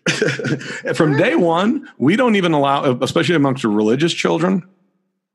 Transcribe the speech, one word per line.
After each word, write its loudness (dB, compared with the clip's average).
okay, -2
good. -4
<laughs> -8
From 2
day 2
one, 0
we 2
don't 2
even 0
allow, 0
especially 0
amongst 0
the 0
religious 2
children, 0